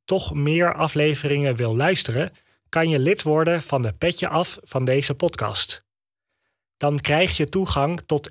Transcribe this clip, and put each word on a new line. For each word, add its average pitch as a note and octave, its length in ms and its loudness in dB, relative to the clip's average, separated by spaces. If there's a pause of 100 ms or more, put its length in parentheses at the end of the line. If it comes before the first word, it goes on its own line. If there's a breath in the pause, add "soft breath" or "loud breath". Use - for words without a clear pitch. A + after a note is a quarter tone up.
toch - 300 -2
meer D#3+ 400 2
afleveringen D3 800 0
wil A2+ 200 0
luisteren, D3+ 560 0 (360 soft breath)
kan E3 200 2
je D3+ 100 2
lid C#3+ 240 2
worden D#3+ 400 2
van C3+ 200 0
de G#2+ 100 -2
Petje E3+ 360 -2
Af E3 340 0
van B2+ 220 -4
deze C3+ 300 0
podcast. - 720 -2 (920)
Dan D3 240 0
krijg D#3+ 360 0
je D3+ 120 0
toegang E3+ 580 0
tot D3 240 -2